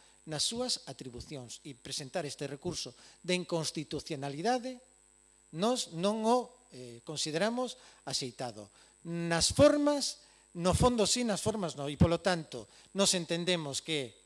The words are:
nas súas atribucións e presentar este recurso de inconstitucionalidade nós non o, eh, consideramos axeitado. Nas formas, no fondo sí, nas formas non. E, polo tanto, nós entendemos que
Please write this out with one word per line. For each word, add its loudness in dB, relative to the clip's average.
nas -2
súas -2
atribucións -12
e -14
presentar -8
este -8
recurso -8
de 2
inconstitucionalidade -4
nós 0
non 0
o, 2
eh, -14
consideramos -2
axeitado. -6
Nas 0
formas, 6
no 4
fondo 6
sí, 2
nas 0
formas -2
non. -4
E, -4
polo 6
tanto, -2
nós 4
entendemos -2
que -4